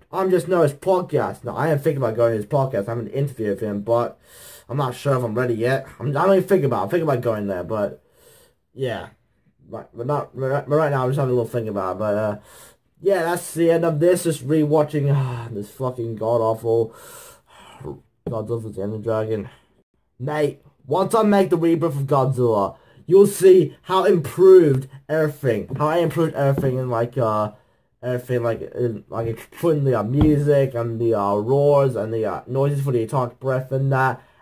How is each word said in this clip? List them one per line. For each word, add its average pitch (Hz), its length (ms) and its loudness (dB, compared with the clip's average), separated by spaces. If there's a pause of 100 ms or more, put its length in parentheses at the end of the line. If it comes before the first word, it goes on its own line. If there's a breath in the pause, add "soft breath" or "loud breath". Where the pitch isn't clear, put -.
(120)
I'm 190 180 -2
Just 175 180 2
Noah's 165 260 2
podcast. 147 680 -2
Now, 101 120 -8
I 143 120 -2
am 147 100 0
thinking 139 240 -2
about 110 140 -2
going 117 160 2
to 110 40 -2
his 104 100 -6
podcast, 127 420 -2
I - 20 -8
have 117 80 -6
an 107 100 -8
interview 120 420 -4
with 98 100 -4
him, 101 220 -6
but 117 360 -2 (500 loud breath)
I'm 135 80 -8
not 127 180 -4
sure 139 220 -2
if 123 60 -2
I'm 110 120 -6
ready 120 200 -2
yet. 127 320 -2 (120)
I'm, 127 100 -6
I 147 180 0
don't 196 100 4
even 185 120 0
think 165 160 2
about 120 160 0
it. - 20 -2
I'm 101 80 -4
thinking 160 180 0
about 120 120 0
going 107 260 -2
there, 92 180 -4
but, 104 380 -6 (720 soft breath)
yeah. 120 340 -8 (600)
But, - 280 -16
but 120 100 -10
not, 139 300 -6
but 135 300 -4
right 147 240 0
now, 131 140 -2
I'm 127 60 -2
just - 100 -2
having 131 120 -2
a 123 40 2
little 113 120 -2
think 110 200 -6
about 95 280 -4
it, - 40 -12
but, 107 160 -2
uh, 104 220 -4 (640 loud breath)
yeah, 180 220 0
that's 175 320 -6
the 165 160 2
end 165 140 2
of 151 160 -2
this, 175 240 4
just 143 220 -4
rewatching, 147 680 0
ah, 123 360 -4
this 104 200 -10
fucking 123 460 -8
god-awful 113 800 0 (1300 loud breath)
Godzilla 113 340 -6
vs. 110 140 -12
the 95 60 -6
Ender 107 160 -6
Dragon. 110 500 -4 (680 soft breath)
Mate, 151 420 -4 (260)
once 185 280 0
I 220 80 4
make 202 280 4
the 180 60 4
rebirth 165 400 0
of 139 60 -2
Godzilla, 123 720 2 (300 soft breath)
you'll 196 220 8
see 185 540 6
how 180 220 0
improved 170 840 6 (200 loud breath)
everything, 143 680 -2
how 147 100 -2
I 160 120 0
improved 160 360 0
everything 139 440 0
in, 127 120 -4
like, 120 260 -2
uh, 107 360 0 (500 soft breath)
everything, 123 400 -4
like, 113 180 -4
in, 113 480 -6
like, 113 440 -8
putting 151 320 0
the, 123 140 2
uh, 104 40 -2
music 143 720 2
and 117 260 -6
the, 113 140 0
uh, 101 200 0
roars 139 600 2
and 107 160 -4
the, 110 140 -2
uh, 90 200 -6
noises 139 360 -2
for 139 100 -2
the 113 100 2
atomic 120 360 -4
breath 131 340 -4
and 135 200 0
that. 131 280 0 (220 soft breath)